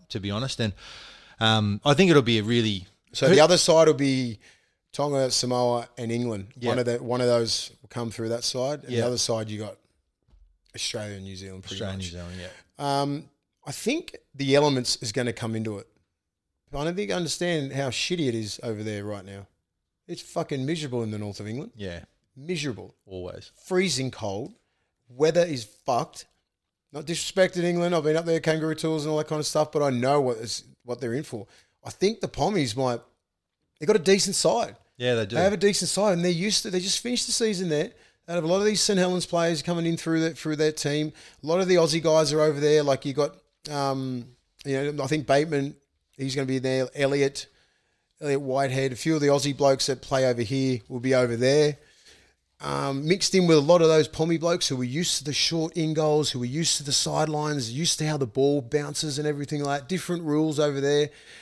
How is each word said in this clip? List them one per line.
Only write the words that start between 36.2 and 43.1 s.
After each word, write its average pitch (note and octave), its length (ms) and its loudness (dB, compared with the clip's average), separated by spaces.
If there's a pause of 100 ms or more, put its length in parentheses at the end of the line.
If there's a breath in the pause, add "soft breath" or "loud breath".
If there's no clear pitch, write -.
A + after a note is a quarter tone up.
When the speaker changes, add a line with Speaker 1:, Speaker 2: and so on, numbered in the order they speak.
Speaker 2:
they're F3+ 60 2
used F#3+ 340 0
to, A3 60 -8
they F3+ 100 -2
just F#3+ 200 -2
finished A#3+ 260 -2
the B3 60 -4
season F#3+ 360 0
there. D#3 240 0 (340 soft breath)
They E3+ 80 -8
have E3+ 100 0
a - 20 -2
lot F3+ 120 2
of G#3 80 0
these G#3+ 160 2
St G3+ 160 2
Helens F3+ 280 0
players E3+ 360 0
coming E3+ 240 -2
in E3 100 0
through E3 240 -2
that, D#3+ 160 -2
through D#3 200 -4
their D#3 160 2
team. D3+ 400 -4 (300 loud breath)
A C#3 40 -10
lot E3+ 140 2
of F3+ 80 0
the F#3 80 6
Aussie E3 260 4
guys D#3 300 4
are D#3 80 2
over D3+ 200 2
there. D3+ 220 6
Like, C#3 220 0
you C#3+ 100 -4